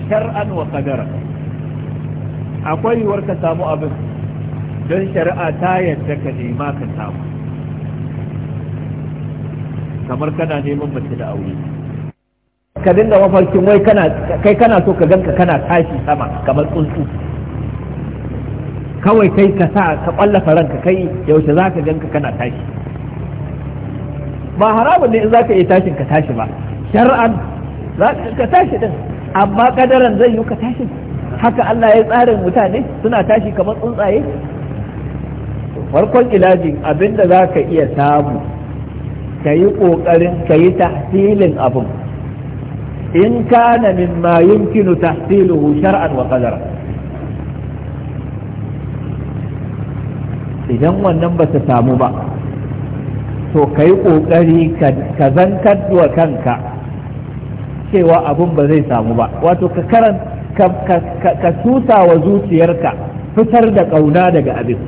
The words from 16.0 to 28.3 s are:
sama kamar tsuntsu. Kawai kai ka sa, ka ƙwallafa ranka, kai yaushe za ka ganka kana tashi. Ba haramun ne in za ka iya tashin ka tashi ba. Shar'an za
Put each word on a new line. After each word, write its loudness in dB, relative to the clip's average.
sama -2
kamar 0
tsuntsu. -2
Kawai 4
kai 4
ka 2
sa, 0
ka -4
ƙwallafa 2
ranka, 2
kai 0
yaushe 2
za 4
ka -4
ganka -4
kana -4
tashi. -6
Ba 4
haramun 4
ne 2
in 2
za 6
ka 2
iya 6
tashin 2
ka -4
tashi 0
ba. -4
Shar'an 2
za 2